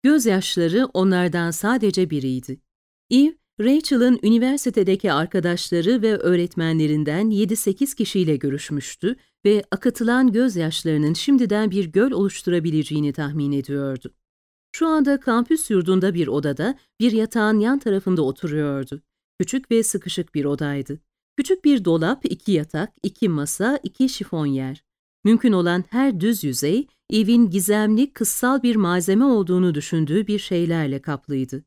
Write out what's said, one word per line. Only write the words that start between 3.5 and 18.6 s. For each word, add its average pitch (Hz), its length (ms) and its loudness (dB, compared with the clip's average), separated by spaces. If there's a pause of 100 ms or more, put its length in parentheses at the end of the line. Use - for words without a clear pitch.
Rachel'ın 254 640 2
üniversitedeki 220 920 2
arkadaşları 175 880 0
ve 220 140 2
öğretmenlerinden 165 1120 0
yedi 208 260 0
sekiz 208 380 -2
kişiyle 180 420 0
görüşmüştü 143 800 -6 (280)
ve 208 260 2
akıtılan 240 600 0
gözyaşlarının 165 840 0
şimdiden 220 560 2
bir 190 140 -2
göl 202 260 2
oluşturabileceğini 156 1000 -2
tahmin 143 400 -4
ediyordu. 139 600 -6 (580)
Şu 330 140 -2
anda 285 340 2
kampüs 240 500 -2
yurdunda 185 440 2
bir 170 120 0
odada 147 520 -2 (220)
bir 233 120 2
yatağın 220 480 0
yan 254 180 2
tarafında 190 440 -2
oturuyordu. 143 800 -4 (380)